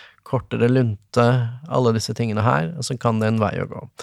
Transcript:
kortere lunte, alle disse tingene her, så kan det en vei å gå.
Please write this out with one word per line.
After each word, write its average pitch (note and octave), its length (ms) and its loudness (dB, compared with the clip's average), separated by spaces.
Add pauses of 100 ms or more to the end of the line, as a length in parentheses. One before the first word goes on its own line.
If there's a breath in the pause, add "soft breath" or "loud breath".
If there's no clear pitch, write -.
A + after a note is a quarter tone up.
(240 loud breath)
kortere - 440 0
lunte, A#2+ 580 2 (420)
alle B2 260 2
disse A2 200 -4
tingene G#2+ 280 -2
her, C#3+ 380 0
så B2 180 -6
kan A2+ 200 0
det A2 100 0
en A2 100 2
vei G#2 200 2
å F#2 100 -4
gå. - 200 -14 (140)